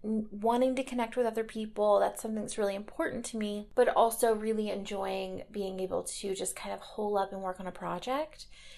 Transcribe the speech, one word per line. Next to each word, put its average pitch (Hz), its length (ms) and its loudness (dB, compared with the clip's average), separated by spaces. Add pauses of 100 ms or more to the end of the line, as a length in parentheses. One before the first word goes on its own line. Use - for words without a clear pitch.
n-, 220 280 0
wanting 240 460 4
to 269 60 2
connect 240 360 -2
with 240 80 4
other 220 180 0
people. 208 560 2
That's 202 220 0
something 220 180 -4
that's - 160 -6
really 202 200 0
important 226 500 -4
to - 100 -6
me, 208 380 -4
but 247 140 6
also 226 460 6
really 214 360 0
enjoying 190 800 -4
being 190 300 -4
able 180 240 0
to 196 300 -4
just 185 220 -4
kind 202 180 -8
of 196 60 -8
hole 208 380 -2
up 196 120 0
and 190 120 -8
work 185 180 -4
on 185 60 -8
a 180 60 -6
project. 240 760 -4 (320)